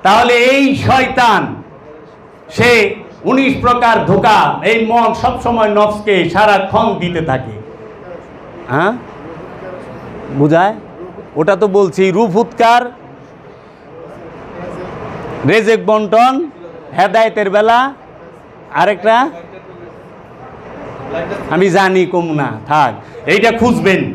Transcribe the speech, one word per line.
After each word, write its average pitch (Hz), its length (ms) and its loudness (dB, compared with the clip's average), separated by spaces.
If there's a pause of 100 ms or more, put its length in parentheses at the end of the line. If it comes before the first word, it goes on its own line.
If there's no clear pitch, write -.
তাহলে 233 280 4 (200)
এই 277 100 2 (220)
শয়তান, 240 560 2 (1120)
সে 233 140 2 (600)
উনিশ 262 320 2
প্রকার 240 340 4 (140)
ধোঁকা, 196 300 4 (300)
এই 226 80 2 (120)
মন 226 200 2 (120)
সবসময় 233 560 0
নফসকে 208 380 2 (180)
সারাক্ষণ 202 520 2 (140)
দিতে 175 300 -4
থাকে। 131 260 -4 (1160)
হ্যাঁ, 170 220 0 (1400)
বুঝায়? 165 360 4 (600)
ওটা 165 260 2
তো 214 60 4 (100)
বলছি, 190 340 2
রূপ 190 240 2
উৎকার, 233 460 2 (2750)
রেজেক 214 400 4
বন্টন, 214 440 4 (640)
হেদায়েতের 208 580 2
বেলা, 220 240 4 (1000)
আরেকটা 202 340 2 (2500)
আমি 180 220 4
জানি 190 280 4 (100)
কম 175 140 -2 (140)
না, 131 80 -4 (180)
থাক, 147 240 2 (420)
এইটা 220 260 2
খুঁজবেন। 202 420 2 (140)